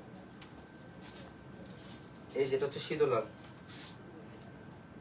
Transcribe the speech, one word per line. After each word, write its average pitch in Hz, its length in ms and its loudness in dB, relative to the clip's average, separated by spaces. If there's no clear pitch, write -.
এই 139 100 10
যেটা 135 160 8
হচ্ছে 135 200 0
সিঁদুর 147 260 8
লাল, - 120 8